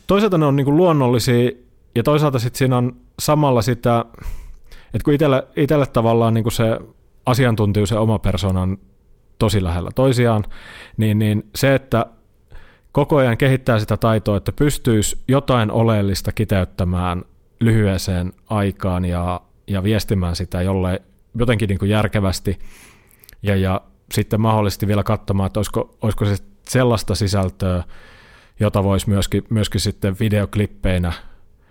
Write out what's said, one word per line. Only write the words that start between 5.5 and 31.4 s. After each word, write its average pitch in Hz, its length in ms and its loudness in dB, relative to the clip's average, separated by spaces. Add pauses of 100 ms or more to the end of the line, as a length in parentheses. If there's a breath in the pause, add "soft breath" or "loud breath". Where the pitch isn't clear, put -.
itelle 147 300 2
tavallaan 113 480 2
niinku 113 160 0
se 113 300 0 (460)
asiantuntijuus 107 640 2
ja 110 80 0
oma 110 200 0
persona 95 420 0
on 92 160 -2 (640)
tosi 101 240 0
lähellä 87 320 -4
toisiaan, 120 480 2 (540 loud breath)
niin, 110 220 2
niin 107 240 0 (120)
se, 135 200 2
että 120 300 -2 (840 soft breath)
koko 147 260 2
ajan 123 200 2
kehittää 131 420 2
sitä 104 180 -2
taitoa, 110 400 2
että 98 140 -6
pystyisi 131 680 0 (100)
jotain 127 440 0
oleellista 104 600 0
kiteyttämään 90 920 -2 (360)
lyhyeseen 98 720 0 (160)
aikaan 98 560 -2
ja, 87 360 -4 (260)
ja 98 160 -4
viestimään 98 520 -2
sitä 90 260 -6
jolle-, 92 400 -2 (340)
jotenkin 113 340 2
niinku 98 160 -2
järkevästi, 101 760 0 (840 loud breath)
ja, 101 120 0
ja 95 260 0 (320)
sitten 107 280 0
mahdollisesti 107 460 0
vielä 104 160 0
katsomaan, 98 440 -2
että 107 120 -4
olisiko, - 420 -4
olisiko 107 240 0
se 101 100 0 (340)
sellaista 120 460 0
sisältöä, 92 680 -2 (760 loud breath)
jota 104 240 0
voisi 98 260 0
myöskin, 98 400 0
myöskin 104 320 -2
sitten 98 380 -4
videoklippeinä 101 920 -2 (580 loud breath)